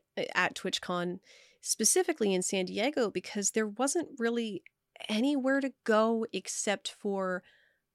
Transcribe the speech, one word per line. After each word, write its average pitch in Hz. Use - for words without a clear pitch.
a-, -
at 180
TwitchCon, 180
specifically 233
in 185
San 190
Diego, 208
because 190
there 220
wasn't 269
really 233
anywhere 269
to 262
go 226
except -
for 190